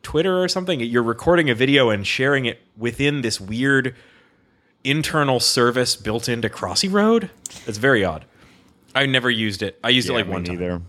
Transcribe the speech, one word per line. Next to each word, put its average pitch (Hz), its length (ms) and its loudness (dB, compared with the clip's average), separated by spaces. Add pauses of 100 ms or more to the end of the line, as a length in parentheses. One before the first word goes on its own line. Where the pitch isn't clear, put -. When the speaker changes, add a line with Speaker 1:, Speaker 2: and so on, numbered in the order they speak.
Speaker 1:
Twitter 185 400 0
or 180 40 -2
something. 180 320 -4
You're 117 240 0
recording 151 460 2
a 117 60 4
video 131 340 4
and 101 160 0
sharing 131 400 0
it - 140 -6 (180)
within 131 440 -2
this 113 180 -2
weird 127 560 0 (880)
internal 139 560 0
service 123 560 2
built 110 340 -4
into 117 200 -2
Crossy 95 420 -4
Road. 214 380 2 (380)
It's 104 100 -8
very 117 260 4
odd. 80 220 -4 (680)
I 135 100 2
never 127 240 0
used 110 320 -2
it. 98 220 -6
I 117 60 0
used 127 200 4
it, 131 40 0
Speaker 2:
Yeah, 117 60 0
Speaker 1:
like, 92 80 -2
Speaker 2:
me 98 60 -4
Speaker 1:
one 90 100 -4
time. 87 140 -6
Speaker 2:
neither. 87 320 -4